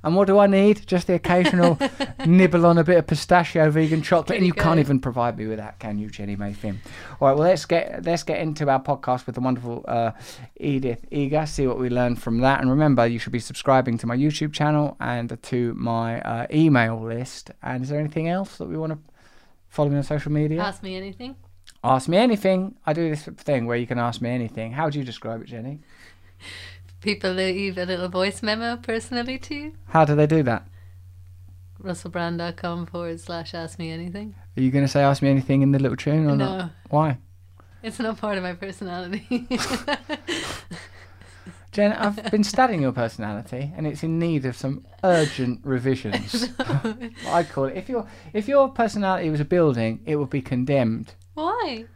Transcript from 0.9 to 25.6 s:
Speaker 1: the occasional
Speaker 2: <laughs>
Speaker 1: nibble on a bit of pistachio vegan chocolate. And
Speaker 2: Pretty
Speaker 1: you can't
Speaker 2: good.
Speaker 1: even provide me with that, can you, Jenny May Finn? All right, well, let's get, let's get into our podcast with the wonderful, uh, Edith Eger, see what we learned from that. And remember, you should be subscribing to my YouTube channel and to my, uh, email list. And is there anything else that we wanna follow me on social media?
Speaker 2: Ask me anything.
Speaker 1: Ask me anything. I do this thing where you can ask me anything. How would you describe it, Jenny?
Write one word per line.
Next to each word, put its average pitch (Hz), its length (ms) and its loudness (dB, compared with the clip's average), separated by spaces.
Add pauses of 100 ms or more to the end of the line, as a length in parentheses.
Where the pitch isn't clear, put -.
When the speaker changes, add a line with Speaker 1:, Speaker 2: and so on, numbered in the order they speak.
Speaker 1:
the 180 80 4
occasional 175 640 4 (220)
Speaker 2:
<laughs> - 260 -6
Speaker 1:
nibble 175 400 8
on 170 100 6
a 165 60 4
bit 175 140 6
of 156 100 2
pistachio 160 640 4
vegan 156 320 2
chocolate. 175 340 2
And 185 60 2
Speaker 2:
Pretty - 20 4
Speaker 1:
you 170 80 4
can't 165 220 2
Speaker 2:
good. 160 60 6
Speaker 1:
even 135 180 4
provide 120 360 -2
me 110 120 -6
with 110 100 -4
that, 107 220 -12
can 104 180 -6
you, 104 140 -6
Jenny 101 240 -8
May 101 180 -6
Finn? 104 260 -6 (400)
All 143 80 4
right, 135 80 6
well, 156 120 4
let's 180 180 2
get, 170 400 -2
let's 170 160 0
get - 180 -4
into 151 300 -2
our 131 100 4
podcast 131 460 -2
with 123 80 -8
the 123 80 -6
wonderful, 123 460 -4
uh, 117 240 0 (460)
Edith 131 520 -2
Eger, 147 380 -2
see 147 180 -2
what 127 140 0
we 127 100 -2
learned 123 320 0
from 113 200 -2
that. 135 200 4
And 127 80 2
remember, 131 380 4
you 120 100 -2
should - 160 -6
be 120 60 -2
subscribing 127 580 2
to - 80 -6
my 120 100 -2
YouTube 151 380 0
channel 151 460 2
and 120 420 -4
to 123 320 -2
my, 117 480 -2
uh, 117 320 -4
email 120 480 6
list. 113 480 -8 (140)
And 127 200 -6
is 135 60 -8
there 147 100 -2
anything 151 300 -2
else 190 300 -4
that 175 80 -8
we 160 100 -8
wanna 160 220 -6 (680)
follow 147 200 0
me 143 80 0
on 143 60 0
social 147 280 -4
media? 151 300 0
Speaker 2:
Ask 202 220 -6
me 185 120 -8
anything. 196 400 -12 (480)
Speaker 1:
Ask 127 240 0
me 170 100 2
anything. 202 580 2 (100)
I 156 80 0
do 165 160 0
this 151 140 -4
thing 135 420 -2
where 120 120 -2
you 120 100 -4
can 123 100 -4
ask 117 240 -2
me 120 80 -2
anything. 113 440 -6
How 156 120 -4
would 151 80 -2
you 143 100 -4
describe 113 380 -8
it, - 60 -16
Jenny? 127 320 -12 (1200)